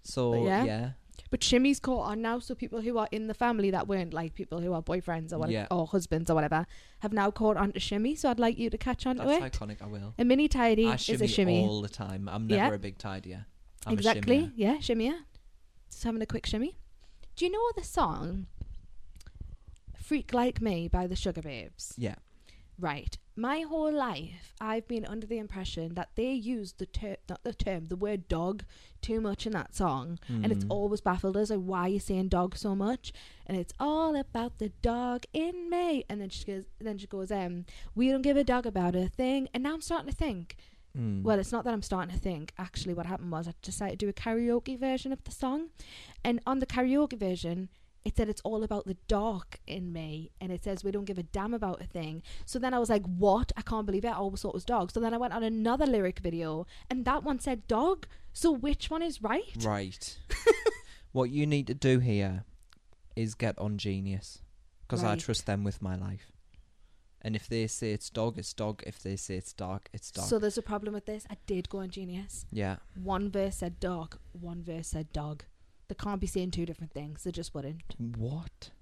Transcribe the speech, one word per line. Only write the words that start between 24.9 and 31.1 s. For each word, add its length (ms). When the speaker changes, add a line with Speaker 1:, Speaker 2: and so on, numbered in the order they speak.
Speaker 2:
under 220
the 100
impression 580
that 200
they 180
used 440
the 80
ter-, 320
not 140
the 100
term, 320
the 100
word 320
dog 360
too 200
much 240
in 80
that 220
song, 520
and 240
it's 140
Speaker 1:
Mm. 60
Speaker 2:
always 300
baffled 360